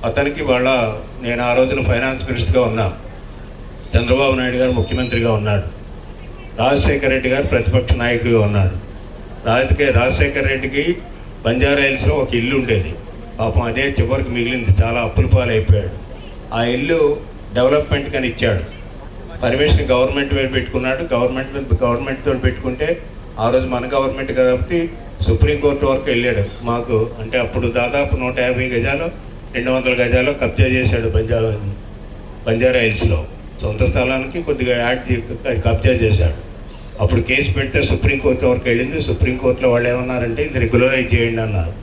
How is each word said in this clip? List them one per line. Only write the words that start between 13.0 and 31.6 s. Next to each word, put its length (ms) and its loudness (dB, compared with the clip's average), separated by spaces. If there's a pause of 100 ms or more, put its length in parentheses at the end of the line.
పాపం 300 2
అదే 160 -2 (140)
చివరికి 380 0
మిగిలింది, 440 0
చాలా 260 2
అప్పుల 280 0
పాలైపోయాడు. 600 2 (600)
ఆ 40 0 (140)
ఇల్లు 240 0 (580)
డెవలప్మెంట్ 560 2
కని 200 -2
ఇచ్చాడు, 300 0 (760)
పర్మిషన్ 500 4
గవర్నమెంట్ 460 2
మీద 160 2
పెట్టుకున్నాడు. 480 -2 (120)
గవర్నమెంట్ 420 0
మీద, 100 -6 (180)
గవర్నమెంట్తో 480 0 (140)
పెట్టుకుంటే 420 -2 (520)
ఆ 140 0
రోజు 200 2
మన 120 -2 (100)
గవర్నమెంట్ 440 0
కాబట్టి 400 2 (460)
సుప్రీంకోర్టు 600 2
వరకు 240 0
వెళ్ళాడు. 340 2 (260)
మాకు 260 -2 (240)
అంటే 240 -4
అప్పుడు 240 -2 (100)
దాదాపు 360 0 (100)
నూట 160 -2
యాభై 320 0
గజాలు, 340 0 (500)
రెండు 160 -2
వందల 300 2
గజాలు 300 2 (100)
కబ్జా 340 2
చేశాడు 400 2
బంజారా, 360 2 (920)